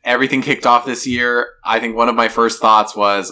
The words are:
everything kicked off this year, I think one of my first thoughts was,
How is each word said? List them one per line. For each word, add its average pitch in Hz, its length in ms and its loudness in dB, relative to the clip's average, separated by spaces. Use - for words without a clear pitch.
everything 131 360 0
kicked 127 240 -2
off 120 220 4
this 131 200 -6
year, 120 440 -2
I 113 180 -2
think 113 140 -6
one 117 140 0
of 120 60 0
my 117 140 2
first 113 340 -2
thoughts 107 340 2
was, 101 360 0